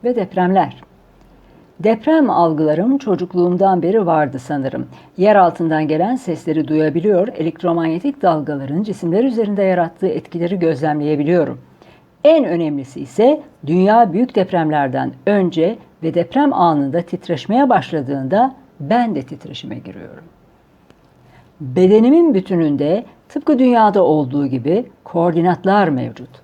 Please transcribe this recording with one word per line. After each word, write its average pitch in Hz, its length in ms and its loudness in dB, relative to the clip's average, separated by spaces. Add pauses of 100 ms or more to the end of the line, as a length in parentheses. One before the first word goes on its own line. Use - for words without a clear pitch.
Ve 247 120 -2
depremler. 185 680 -2 (960)
Deprem 226 500 0
algılarım 165 680 0
çocukluğumdan 180 840 0
beri 196 240 0
vardı 151 340 -2
sanırım. 135 480 -8 (300)
Yer 208 180 4
altından 165 520 2
gelen 170 280 0
sesleri 156 520 -4
duyabiliyor, 165 600 0
elektromanyetik 165 960 -4
dalgaların 151 600 -2
cisimler 190 400 -2
üzerinde 214 400 -2
yarattığı 185 440 -2
etkileri 170 520 -4
gözlemleyebiliyorum. 151 1000 0 (640)
En 302 220 6
önemlisi 151 560 -6
ise 247 400 2 (240)
dünya 190 480 2
büyük 240 220 -2
depremlerden 151 760 0 (140)
önce 190 520 0 (260)
ve 160 100 -2
deprem 269 400 0
anında 156 480 0
titreşmeye 190 680 -2
başladığında 151 840 -2 (240)
ben 220 360 -2
de 139 60 -6
titreşime - 540 -14
giriyorum. - 480 -18 (1400)
Bedenimin 220 720 4
bütününde 170 720 0 (240)
tıpkı 285 300 0
dünyada 220 440 4
olduğu 143 440 0
gibi 135 380 -2 (180)
koordinatlar 175 840 0
mevcut. 127 420 -6 (140)